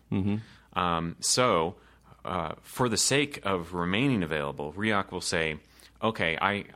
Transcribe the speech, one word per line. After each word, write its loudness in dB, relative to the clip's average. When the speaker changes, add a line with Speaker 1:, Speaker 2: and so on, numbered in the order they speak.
Speaker 1:
Mm-hmm. -2
Speaker 2:
Um, 0
so, 2
uh, -4
for 0
the 0
sake 0
of -2
remaining 2
available, -4
Riak 0
will -6
say, 0
"Okay, 0
I, 0